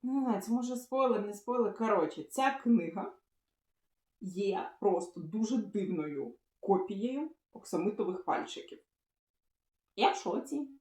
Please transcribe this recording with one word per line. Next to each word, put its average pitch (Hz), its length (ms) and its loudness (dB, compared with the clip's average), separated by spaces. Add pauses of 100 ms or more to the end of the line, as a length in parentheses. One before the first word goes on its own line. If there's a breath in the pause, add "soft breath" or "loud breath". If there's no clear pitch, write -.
Не 262 180 0
знаю, 226 220 2
це 220 100 -2
може 247 240 0
спойлер, 240 500 2
не 208 80 -6
спойлер. 240 420 0
Коротше, 208 460 2
ця - 400 0
книга 226 500 2 (1080)
є 185 500 -2 (100)
просто 180 400 0
дуже 220 360 0
дивною 180 800 -2 (260)
копією 214 720 0 (220)
оксамитових 185 720 -2
пальчиків. - 540 -6 (1160)
Я 220 160 4
в - 40 -4
шоці. 269 520 -4 (120)